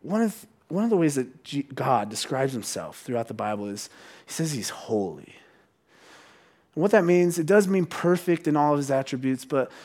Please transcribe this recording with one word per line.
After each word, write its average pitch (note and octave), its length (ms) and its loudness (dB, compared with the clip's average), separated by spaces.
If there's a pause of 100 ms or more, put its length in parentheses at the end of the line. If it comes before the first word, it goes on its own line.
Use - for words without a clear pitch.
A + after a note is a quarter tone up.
one G#3 200 0
of, - 240 -4 (220)
one F#3+ 160 -2
of A#3 60 0
the G#3+ 60 4
ways D#3 200 4
that - 260 -6
G-, C#3 320 -6
God B2 360 2
describes C3 420 -2
himself F#2+ 480 -8
throughout A#2+ 260 -4
the A2 80 -10
Bible G#2 320 -4
is G2+ 220 -10 (380)
he - 60 -16
says D#3+ 200 -4
he's A2+ 180 -6
holy. G2+ 640 -6 (1400)
And D#3 80 -2
what G#3 100 4
that G#3 120 6
means, F3 340 4
it D#3+ 80 -2
does G3 200 6
mean F#3 200 2
perfect F3 600 0
in D3+ 100 0
all D3 180 4
of C#3+ 40 2
his C#3 120 -4
attributes, C3 540 -2
but C3+ 280 -2 (120)